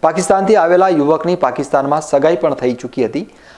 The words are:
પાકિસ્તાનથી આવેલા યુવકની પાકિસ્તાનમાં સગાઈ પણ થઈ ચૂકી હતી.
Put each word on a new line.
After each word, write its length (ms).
પાકિસ્તાનથી 600
આવેલા 260
યુવકની 560
પાકિસ્તાનમાં 640
સગાઈ 320
પણ 200
થઈ 200
ચૂકી 260
હતી. 180